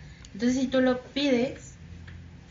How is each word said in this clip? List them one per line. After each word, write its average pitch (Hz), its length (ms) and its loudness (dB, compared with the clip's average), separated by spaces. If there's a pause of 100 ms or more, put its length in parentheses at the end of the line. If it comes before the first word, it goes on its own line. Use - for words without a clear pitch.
(320)
entonces 247 280 2
si 254 60 2
tú 262 140 4
lo 254 220 4
pides, 269 720 0 (760)